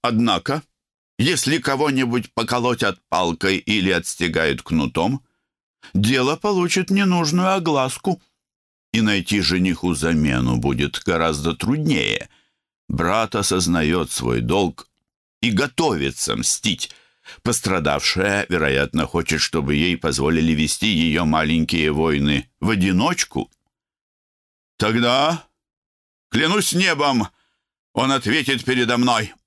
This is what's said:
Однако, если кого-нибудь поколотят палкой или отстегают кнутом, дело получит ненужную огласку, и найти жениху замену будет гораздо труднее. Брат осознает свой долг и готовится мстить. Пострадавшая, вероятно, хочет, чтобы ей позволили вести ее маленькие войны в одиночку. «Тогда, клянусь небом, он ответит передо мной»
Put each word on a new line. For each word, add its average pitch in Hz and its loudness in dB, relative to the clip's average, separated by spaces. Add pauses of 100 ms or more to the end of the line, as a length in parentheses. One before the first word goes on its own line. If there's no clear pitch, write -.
Однако, 120 0 (540)
если 151 0
кого-нибудь 131 0
поколотят 117 -2
палкой 90 0
или 95 0
отстегают 82 -2
кнутом, 80 -2 (680)
дело 127 2
получит 180 0
ненужную 185 2
огласку, 160 0 (720)
и 110 0
найти 104 2
жениху 90 0
замену 69 0
будет 67 -2
гораздо 82 0
труднее. 101 -2 (600)
Брат 101 -2
осознает 87 0
свой 60 -2
долг 87 -2 (520)
и 120 0
готовится 98 0
мстить. - -4 (520)
Пострадавшая, 95 0
вероятно, 73 0
хочет, 80 -2
чтобы 73 -2
ей 85 0
позволили 80 0
вести 78 0
ее 82 0
маленькие 78 0
войны 73 0 (120)
в 101 0
одиночку. 101 0 (1300)
«Тогда, 120 2 (840)
клянусь 165 0
небом, 147 2 (680)
он 131 0
ответит 131 0
передо 123 2
мной» 117 0 (120)